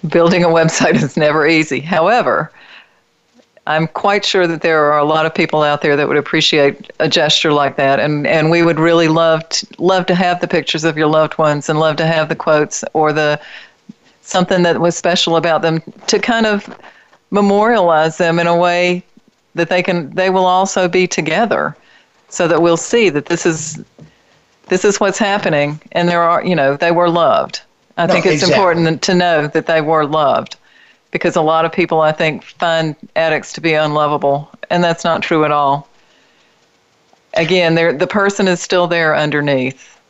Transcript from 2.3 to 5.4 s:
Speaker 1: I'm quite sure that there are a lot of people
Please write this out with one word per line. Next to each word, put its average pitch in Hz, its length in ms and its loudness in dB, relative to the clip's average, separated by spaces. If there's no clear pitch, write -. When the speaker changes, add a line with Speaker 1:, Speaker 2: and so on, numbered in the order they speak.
Speaker 1:
I'm 160 220 -2
quite 202 380 -2
sure 185 220 0
that 165 140 -4
there 160 300 2
are 151 60 2
a 147 80 2
lot 156 200 0
of 160 80 -4
people 156 300 0